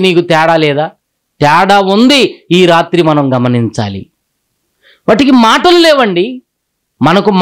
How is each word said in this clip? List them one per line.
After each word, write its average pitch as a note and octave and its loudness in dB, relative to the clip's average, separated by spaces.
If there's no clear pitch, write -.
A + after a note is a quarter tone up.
నీకు F3 0
తేడా E3 0
లేదా? D3 -2
తేడా F3+ 2
ఉంది. B3+ 2
ఈ - 4
రాత్రి E3+ 0
మనం D3 0
గమనించాలి. A#2 -4
వాటికి B3+ 0
మాటలు D4+ 2
లేవండి, A3 0
మనకు F3+ 0